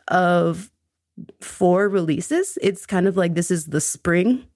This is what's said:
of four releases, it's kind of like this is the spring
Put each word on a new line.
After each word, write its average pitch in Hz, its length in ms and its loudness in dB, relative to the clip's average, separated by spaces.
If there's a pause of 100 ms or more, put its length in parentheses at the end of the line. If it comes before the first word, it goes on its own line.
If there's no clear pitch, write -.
of 175 640 0 (720)
four 190 480 2
releases, 190 720 -2
it's 190 240 -2
kind 190 220 0
of 185 100 0
like 175 180 0
this 170 160 -2
is 160 140 -2
the 151 160 -2
spring 185 640 0 (100)